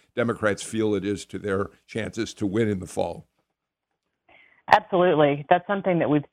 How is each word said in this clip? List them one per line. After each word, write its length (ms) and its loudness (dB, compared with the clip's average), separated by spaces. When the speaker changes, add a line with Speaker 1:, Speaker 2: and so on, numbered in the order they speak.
Speaker 1:
Democrats 480 0
feel 320 0
it 100 -2
is 220 -4
to 120 -12
their 320 -4
chances 480 -6
to 120 -4
win 220 0
in 120 -2
the 60 -12
fall. 400 -10
Speaker 2:
Absolutely. 800 4
That's 180 2
something 320 0
that 120 0
we've 220 2